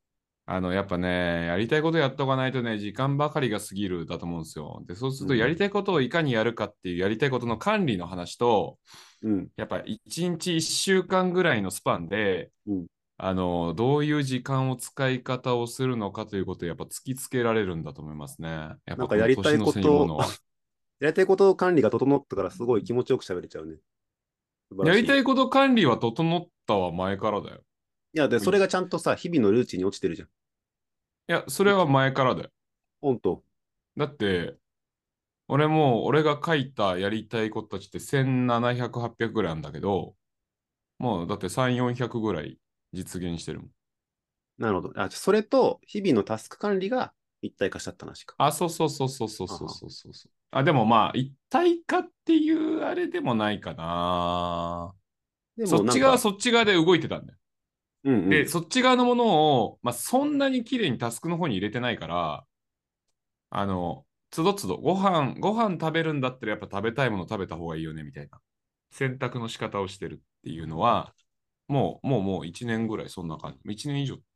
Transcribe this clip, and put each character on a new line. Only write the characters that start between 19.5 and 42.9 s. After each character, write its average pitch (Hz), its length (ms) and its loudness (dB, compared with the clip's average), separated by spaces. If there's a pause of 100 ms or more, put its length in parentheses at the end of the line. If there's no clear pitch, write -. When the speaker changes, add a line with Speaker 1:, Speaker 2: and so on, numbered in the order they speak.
Speaker 2:
い 151 60 4
こ 107 80 0
と、 - 80 4
Speaker 1:
こ 107 60 -2
の - 20 0
年 - 0 -
の - 0 -
瀬 - 100 6
に - 60 6
物 78 180 0
は。 76 120 0
Speaker 2:
<laughs> - 60 -10 (680)
や 143 80 2
り 160 60 2
た 190 80 6
い 185 40 4
こ 190 80 6
と 190 220 8
管 180 180 2
理 151 60 6
が 107 80 6
整 127 260 2
っ 139 80 2
た - 140 -10
か 98 60 0
ら 90 80 -2
す 92 120 -10
ご 120 140 2
い 95 80 0
気 92 80 -4
持 123 120 0
ち 123 60 -2
よ 131 60 2
く - 80 -4
喋 90 160 -6
れ 78 80 -12
ち - 80 -16
ゃ 82 60 -12
う 80 40 -14
ね。 80 100 -14 (920)
素 98 80 -18
晴 95 100 0
ら 165 60 6
し 190 40 8
い。 - 20 6
Speaker 1:
や - 20 4
り 247 80 2
た 277 80 6
い 277 80 4
こ 262 100 2
と 262 140 2
管 269 260 6
理 208 120 6
は 117 100 4
整 165 400 0
っ 170 100 -6 (200)
た 110 100 4
は 90 160 0
前 92 240 -2
か 107 140 -2
ら 101 100 0
だ - 120 -10
よ。 - 100 -20 (500)
Speaker 2:
い 160 60 -4
や、 139 100 4
で、 120 80 4
Speaker 1:
う - 20 4
ん。 104 40 -2
Speaker 2:
そ - 80 0
れ 202 80 6
が 190 100 4
ち 185 60 -2
ゃ 185 80 0
ん 185 80 -8
と 175 80 -2
さ、 131 160 0
日 - 160 -6
々 165 100 2
の 101 100 6
ル 120 120 4
ー - 20 -2
チ - 140 -8
ン - 0 -
に 92 80 0
落 98 100 -4
ち - 60 -16
て 95 80 2
る 85 40 -6
じ 82 60 -12
ゃ - 60 -16
ん。 - 20 -20
Speaker 1:
い - 20 -20 (960)
や、 170 200 0
そ 196 160 0
れ 202 80 6
は 185 140 4
前 135 260 4
か 135 120 2
ら 120 100 4
だ 80 80 -6
よ。 - 80 -16 (500)
Speaker 2:
ほ 139 140 0
ん 107 40 -6
と。 82 240 -2 (540)
Speaker 1:
だ 139 80 -2
っ 139 100 -6
て、 92 440 -2 (920)
俺 151 200 4
も、 147 360 4
俺 143 180 4
が 147 220 2
書 165 100 2
い 143 160 0
た 95 280 0
や 98 100 0
り 107 180 -4
た 113 160 -4
い 110 60 0
こ 107 140 -8
と 98 160 -10
た 95 40 -16
ち - 40 -20
っ - 40 -20
て 90 80 -10
千 131 480 0
七 120 280 2
百、 120 260 -4
八 117 180 -6
百 113 140 -2
ぐ 107 100 0
ら 90 60 0
い 82 40 -2
あ - 20 -6
る 78 60 -6
ん - 20 -8
だ 71 100 -12
け 73 80 -12
ど、 90 360 -2 (840)
も 98 260 -2
う - 20 -8
だ 98 100 -4
っ - 20 -4
て 92 100 -6
三 123 280 0
四 123 180 -2
百 120 260 -4
ぐ 107 100 -2
ら 80 120 -4
い - 160 -14 (340)